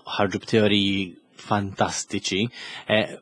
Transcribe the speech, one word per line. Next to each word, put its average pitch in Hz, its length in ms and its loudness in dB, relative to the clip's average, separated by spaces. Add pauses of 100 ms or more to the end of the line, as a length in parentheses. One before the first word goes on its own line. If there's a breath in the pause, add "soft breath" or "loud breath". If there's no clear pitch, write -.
ħarġu 101 320 0
b'teoriji 98 760 2 (480)
fantastiċi, 98 800 -2 (460 loud breath)
eh, 107 340 2